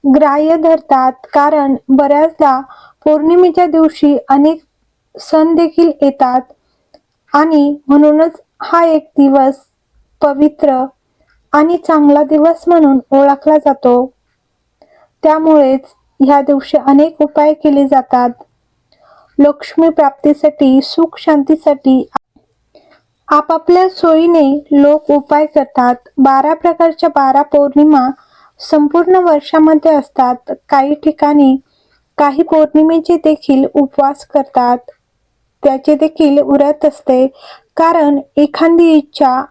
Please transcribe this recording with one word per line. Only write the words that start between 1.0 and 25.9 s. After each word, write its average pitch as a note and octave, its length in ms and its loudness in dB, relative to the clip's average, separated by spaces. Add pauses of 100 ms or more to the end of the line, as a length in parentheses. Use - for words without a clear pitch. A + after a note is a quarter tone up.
कारण C#4+ 420 0 (140)
बऱ्याचदा C#4+ 720 0 (460)
पौर्णिमेच्या E4 640 2
दिवशी D4+ 500 0 (120)
अनेक D4+ 320 0 (540)
सण D#4+ 400 -2
देखील E4 360 0 (100)
येतात C4 400 -2 (920)
आणि D4 420 0 (120)
म्हणूनच D4+ 540 2 (200)
हा E4+ 240 -2
एक D#4 220 -2 (100)
दिवस C4+ 420 0 (600)
पवित्र C#4+ 640 -2 (680)
आणि D#4+ 240 0
चांगला D4 460 2
दिवस D#4 440 0
म्हणून D4+ 320 2 (120)
ओळखला C#4 460 2
जातो. C4 480 0 (1200)
त्यामुळेच D4+ 680 0 (260)
ह्या C#4+ 220 2
दिवशी C#4 380 -2
अनेक D4 420 0
उपाय D4+ 320 0
केले D4 320 0
जातात. B3+ 440 -2 (1080)
लक्ष्मी D4 520 0
प्राप्तीसाठी, D4 920 0
सुख - 360 -4
शांतीसाठी C#4+ 840 -2 (1200)
आपापल्या E4 640 0
सोयीने E4 600 0 (240)
लोक D4 380 2
उपाय D4 340 0
करतात. B3+ 500 -2 (220)